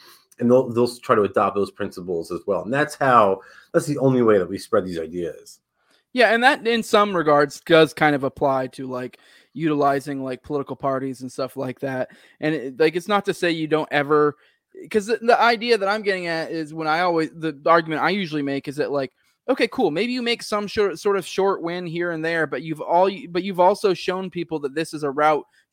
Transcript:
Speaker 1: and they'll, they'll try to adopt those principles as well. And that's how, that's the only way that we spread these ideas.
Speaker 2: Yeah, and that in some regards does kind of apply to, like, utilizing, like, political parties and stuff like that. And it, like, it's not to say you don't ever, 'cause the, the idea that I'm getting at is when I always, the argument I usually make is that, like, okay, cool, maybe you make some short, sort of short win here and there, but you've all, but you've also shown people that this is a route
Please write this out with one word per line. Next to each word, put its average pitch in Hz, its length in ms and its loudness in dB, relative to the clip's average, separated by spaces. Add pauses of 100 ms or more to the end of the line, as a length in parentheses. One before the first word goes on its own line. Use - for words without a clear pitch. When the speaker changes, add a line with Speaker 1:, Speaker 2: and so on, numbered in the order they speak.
(380)
Speaker 1:
and 120 120 2
they'll, 127 200 6
they'll 120 280 0
try - 180 2
to 104 60 4
adopt 98 340 2
those 98 140 -2
principles 90 640 -8
as 82 140 -6
well. 90 160 -2
And 101 100 -6
that's 147 220 -2
how, 117 460 4 (320)
that's 147 140 0
the 143 120 -4
only 127 240 2
way 110 160 6
that 87 100 -2
we 95 100 -6
spread 98 280 -2
these 87 120 -6
ideas. 82 600 -10 (540)
Speaker 2:
Yeah, 226 180 4
and 233 120 2
that 262 220 4
in 226 160 0
some 208 320 2
regards 147 460 2
does 160 320 6
kind 151 240 2
of 131 80 -4
apply 135 440 -2
to, 131 180 -14
like, 127 320 -10 (340)
utilizing, 143 720 0
like, 131 200 -8
political 139 340 -6
parties 135 440 -4
and 127 100 -12
stuff 131 260 -8
like 127 240 -8
that. 131 300 -6 (300)
And 156 140 -2
it, 131 260 -6
like, 160 160 2
it's 175 120 -8
not 202 180 0
to 190 80 -2
say 175 160 -2
you 165 160 -2
don't 156 240 0
ever, 143 460 2 (540)
'cause 208 160 0
the, 226 140 -2
the 233 200 4
idea 233 380 4
that 190 100 -2
I'm 214 140 -2
getting 185 240 -2
at 160 240 -4
is 156 220 -8
when 160 160 -6
I 160 120 2
always, 170 320 0
the 156 340 -6
argument 160 360 4
I 156 80 2
usually 160 320 -2
make 139 260 -4
is 139 80 -8
that, 127 160 -2
like, 139 200 -4 (360)
okay, 247 200 0
cool, 202 220 0
maybe 214 220 -2
you 254 100 -4
make 233 200 -2
some 208 240 -4
short, 190 320 -2
sort 202 180 0
of 185 100 -4
short 190 360 0
win 175 240 -6
here 170 240 -4
and 160 140 -6
there, 165 220 0
but 139 160 -6
you've 156 180 -8
all, 175 280 4 (220)
but 180 140 -4
you've 185 160 -2
also 196 340 4
shown 185 360 -6
people 165 300 -6
that 139 140 -6
this 160 200 -4
is 151 100 -8
a 143 60 -2
route 147 340 2 (280)